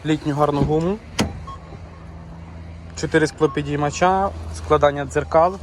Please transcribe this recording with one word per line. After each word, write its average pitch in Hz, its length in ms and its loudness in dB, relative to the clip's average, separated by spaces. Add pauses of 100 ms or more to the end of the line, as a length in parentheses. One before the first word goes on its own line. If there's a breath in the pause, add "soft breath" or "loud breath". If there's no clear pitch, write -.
літню 151 300 0
гарну 147 260 2
гуму, 160 380 2 (2000)
чотири 156 300 2
склопідіймача, 147 1040 2 (240)
складання 143 520 2
дзеркал 160 560 4